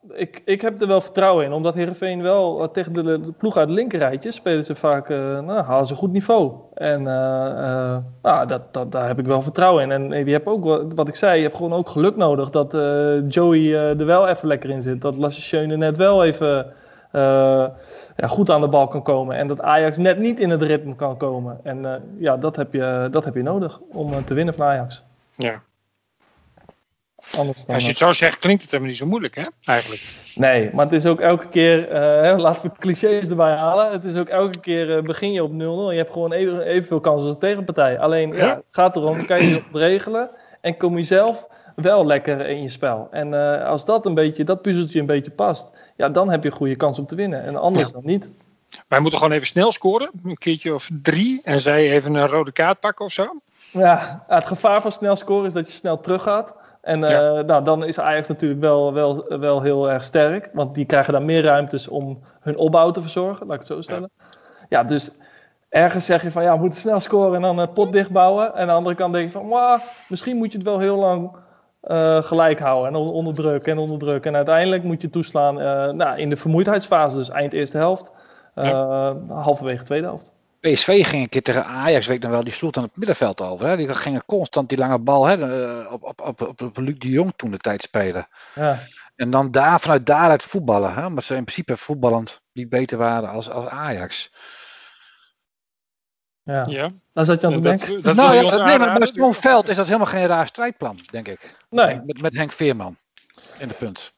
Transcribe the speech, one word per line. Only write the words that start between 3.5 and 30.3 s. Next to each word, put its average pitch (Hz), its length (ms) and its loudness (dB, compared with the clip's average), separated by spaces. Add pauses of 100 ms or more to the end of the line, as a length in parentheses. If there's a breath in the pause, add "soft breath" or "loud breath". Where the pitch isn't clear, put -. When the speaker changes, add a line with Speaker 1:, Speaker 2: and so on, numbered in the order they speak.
Speaker 1:
uit 151 120 2
het 170 80 -2
linkerrijtje 170 560 -2
spelen 160 320 -2
ze 156 100 -8
vaak, 143 360 -2
eh, 143 80 -4 (200)
nou, 180 240 -4
halen 131 240 0
ze 139 80 -6
goed 180 180 -4
niveau. 196 400 2 (220)
En, 143 320 -2
eh, 131 400 -2 (480)
eh, - 20 -4 (260)
nou, 131 240 2
dat, 127 280 -8
dat, 123 180 -6
daar 127 140 -4
heb 127 120 -2
ik 127 80 -4
wel 131 160 0
vertrouwen 170 400 4
in. 135 100 -2
En, 139 200 -2
eh, 143 140 -2
je 143 60 2
hebt 151 140 0
ook, 202 180 -2
wa-, 156 200 2 (100)
wat 156 140 0
ik 147 80 -10
zei, 185 200 4
je 160 60 4
hebt 151 140 -2
gewoon 170 160 -4
ook 175 160 -2
geluk 190 280 0
nodig 143 340 2
dat, 143 240 0
eh, 147 540 0
Joey, 170 320 4
eh, 151 400 2
er 151 60 -2
wel 185 220 4
even 180 200 -2
lekker 139 220 -2
in 135 120 -6
zit. 131 180 -4
Dat 139 160 -4
Lasse 143 260 -4
Schöne 156 340 -2
net 156 200 0
wel 190 280 6
even, 143 480 0 (400 loud breath)
eh, 135 540 4 (500 loud breath)
ja, - 100 -4
goed 185 240 2
aan 151 100 6
de 147 80 2
bal 139 200 4
kan 139 140 -8
komen. 131 340 -2
En 143 120 -4
dat 143 120 -6
Ajax 156 360 2
net 180 220 2
niet 233 220 -2
in 180 100 2
het 160 120 0
ritme 151 340 -2
kan 131 200 -4
komen. 123 460 -6
En, 135 220 -10 (100)
eh, 131 60 -10 (180)
ja, 147 180 0
dat 156 200 -4
heb 143 160 -6
je, 127 380 -2
dat 151 140 -2
heb 135 100 -8
je 123 80 -4
nodig 175 380 -4 (120)
om, 151 200 -8
eh, 139 60 -4
te 135 160 -6
winnen 165 200 -2
van 151 120 -2
Ajax. 131 360 -2 (340)
Speaker 2:
Ja. 117 260 -6 (1800)
Speaker 1:
Anders 143 260 -6
dan, 127 100 -6
Speaker 2:
Als 127 100 0
je 120 60 0
Speaker 1:
eh, - 80 -4
Speaker 2:
het 160 80 4
zo 175 60 4
zegt, 165 260 0
klinkt 190 240 2
het - 80 -16
helemaal 131 220 -4
niet 120 80 -10
zo 143 60 -6
moeilijk, 190 280 -4
hè, 147 100 -8 (200)
eigenlijk. 113 600 -4 (100)